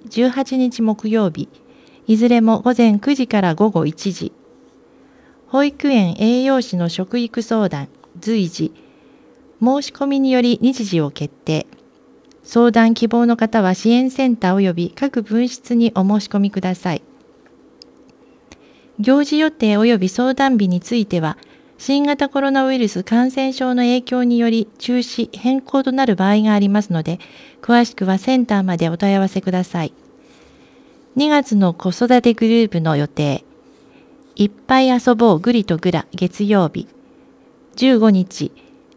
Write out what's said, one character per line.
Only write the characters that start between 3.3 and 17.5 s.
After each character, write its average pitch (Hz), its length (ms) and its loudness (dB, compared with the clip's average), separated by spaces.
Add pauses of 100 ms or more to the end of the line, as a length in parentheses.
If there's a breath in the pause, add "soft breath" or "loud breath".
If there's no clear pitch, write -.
ら 170 140 0
午 208 160 2
後 160 160 0
一 175 260 -6
時。 - 200 -10 (1120 soft breath)
保 269 160 0
育 285 240 -2
園 208 320 2
栄 240 240 0
養 269 180 0
士 214 160 -6
の 170 120 -2
食 190 280 -6
育 233 240 -6
相 214 280 -2
談、 143 180 -10 (320)
随 208 300 -2
時。 160 220 -6 (880 soft breath)
申 262 220 0
し - 100 -10
込 - 140 -8
み 277 140 -2
に 269 120 0
よ 254 100 2
り 240 200 2
日 254 240 0
時 175 160 -2
を 143 80 -2
決 147 240 -10
定。 - 320 -6 (800)
相 240 260 2
談 226 240 4
希 226 140 -2
望 233 180 0
の 233 120 2
方 220 260 0
は 185 100 2
支 214 160 -2
援 254 220 2
セ 269 160 -2
ン 233 80 2
タ 185 180 0
ー 196 60 0
及 190 140 0
び 175 200 -6
各 269 300 -4
分 226 240 -2
室 - 260 -10
に 233 220 2
お 196 60 0
申 202 200 2
し - 60 -8
込 202 120 -2
み 202 120 0
く 190 100 -6
だ 185 140 -4
さ 175 180 -6
い。 - 80 -6 (2000 soft breath)